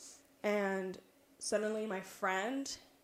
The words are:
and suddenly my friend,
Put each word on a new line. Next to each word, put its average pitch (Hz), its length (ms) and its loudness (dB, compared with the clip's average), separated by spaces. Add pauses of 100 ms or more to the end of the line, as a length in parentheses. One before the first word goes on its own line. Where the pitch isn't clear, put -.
(420)
and 196 560 0 (420)
suddenly 214 460 0
my 196 140 -2
friend, 202 800 0 (260)